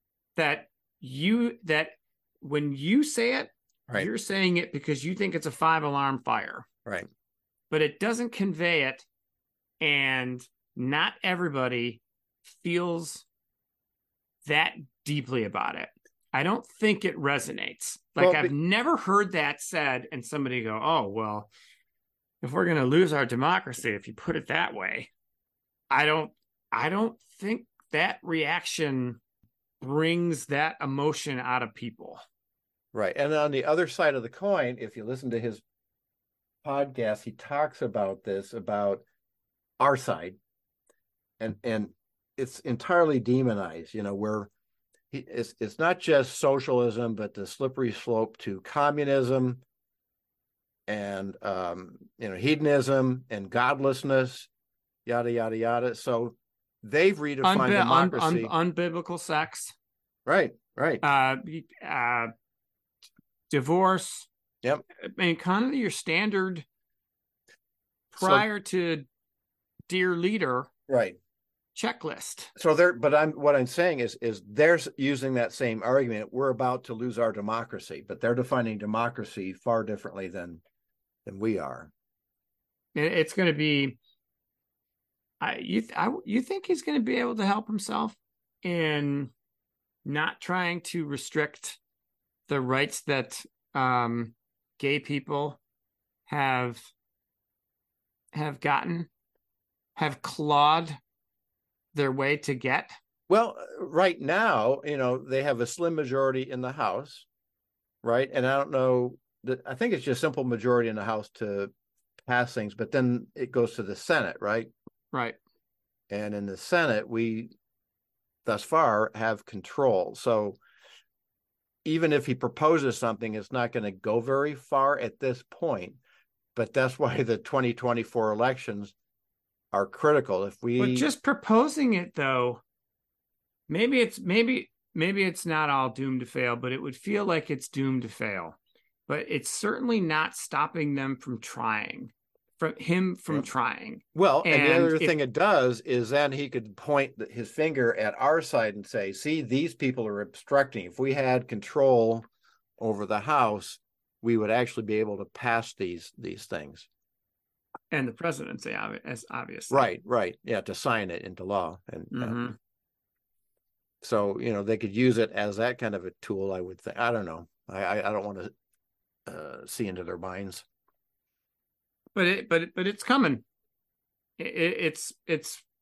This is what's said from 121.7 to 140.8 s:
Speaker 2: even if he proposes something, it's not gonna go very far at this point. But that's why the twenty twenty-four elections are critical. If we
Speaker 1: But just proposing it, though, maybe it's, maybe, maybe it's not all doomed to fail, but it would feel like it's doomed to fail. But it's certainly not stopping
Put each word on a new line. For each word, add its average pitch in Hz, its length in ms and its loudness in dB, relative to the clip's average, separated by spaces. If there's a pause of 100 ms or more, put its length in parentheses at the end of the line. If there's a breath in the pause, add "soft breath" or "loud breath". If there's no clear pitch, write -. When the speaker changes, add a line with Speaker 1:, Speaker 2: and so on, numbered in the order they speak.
Speaker 2:
even 160 280 2
if 139 140 2
he 131 80 0
proposes 139 640 2
something, 113 380 -2
it's 107 180 -8
not 120 200 -2
gonna 104 180 -4
go 107 300 -2
very 139 340 0
far 139 440 2
at 113 200 -6
this 127 320 -2
point. 117 440 -6 (600 soft breath)
But 113 180 -2
that's 131 260 2
why 131 260 2
the 113 140 0
twenty 123 360 0
twenty-four 117 560 0
elections 110 640 -2 (800)
are 98 140 2
critical. 143 580 2
If - 180 -10
we 120 160 0
Speaker 1:
But 127 160 2
just 269 300 0
proposing 269 680 4
it, 180 200 -4
though, 127 480 0 (1080)
maybe 240 320 2
it's, 233 200 0
maybe, 226 500 2 (240)
maybe 190 300 2
it's 175 220 -2
not 156 240 2
all 131 180 2
doomed 131 320 -4
to 123 60 -6
fail, 123 300 0
but 123 160 -4
it 135 80 -6
would 139 140 -8
feel 202 300 -2
like 165 260 0
it's 135 180 -6
doomed 131 340 -2
to 113 60 -8
fail. 98 460 -8 (540)
But 143 200 -4
it's - 220 -4
certainly 226 500 -2
not 156 360 0
stopping 147 580 -2